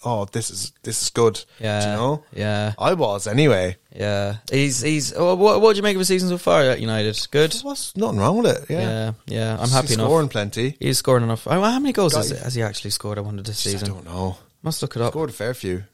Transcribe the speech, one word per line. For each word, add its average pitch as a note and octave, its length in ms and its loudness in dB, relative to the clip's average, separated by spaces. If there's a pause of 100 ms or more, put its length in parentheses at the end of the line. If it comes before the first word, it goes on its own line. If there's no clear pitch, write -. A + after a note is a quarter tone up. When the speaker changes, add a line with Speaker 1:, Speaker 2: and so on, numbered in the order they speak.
Speaker 1:
"Oh, A2 280 -2
this A#2 200 -4
is, - 200 -8 (120)
this A2+ 200 -4
is - 80 -2
good." A2+ 320 2 (160)
Speaker 2:
Yeah. G#2 260 -2
Speaker 1:
Do G#2 40 0
you G#2 80 -2
know? C#3 260 -2 (120)
Speaker 2:
Yeah. G#2+ 440 -2
Speaker 1:
I D3 140 2
was G#2+ 340 0
anyway. G#2+ 500 4 (180)
Speaker 2:
Yeah. G2+ 420 -2 (140)
He's, C3+ 300 0
he's, D3 340 -2
oh, F3 200 2
what, G3 260 6
what A3 120 8
do G3 40 -4
you G3+ 60 0
make G#3 120 2
of F#3+ 40 0
his F#3 80 0
season F#3 220 2
so F3 100 0
far E3 240 4
at C3 160 2
United? A2 520 -2
Good? D#3 200 2
Speaker 1:
There A#3 120 -6
was C#4 320 -8
nothing G3 240 0
wrong E3+ 240 4
with E3+ 140 4
it, - 120 -12
yeah. D#3+ 100 -2
Speaker 2:
Yeah, A2 320 -2 (160)
yeah. A2 280 -2
I'm - 100 -6
Speaker 1:
He's B2+ 60 0
Speaker 2:
happy C3 220 2
enough. A2 140 0
Speaker 1:
scoring D3+ 220 4
plenty. A2+ 500 -4
Speaker 2:
He's C3+ 200 0
scoring B2 240 4
enough. A2+ 240 -2
Oh, F3 140 2
how A#3+ 180 2
many C#4 140 0
goals F#3 200 4
Speaker 1:
Got - 140 0
Speaker 2:
has, C#3+ 140 -6
has B2+ 140 -6
he A#2 80 0
actually G#2 280 -6
scored, G#2 260 -6
I G#2 40 -4
wonder, G2+ 220 -8
this G#2 240 -6
Speaker 1:
I G2+ 40 -2
Speaker 2:
season? G2+ 180 -4
Speaker 1:
don't F#2+ 160 -10
know. F#2 320 -4 (260)
Speaker 2:
Must D#3+ 200 -4
look C3 120 -6
it A2+ 60 -2
up. A#2+ 120 0
Speaker 1:
Scored D3+ 180 -4
a - 20 -12
fair A#2+ 220 -4
few. F#2 380 -6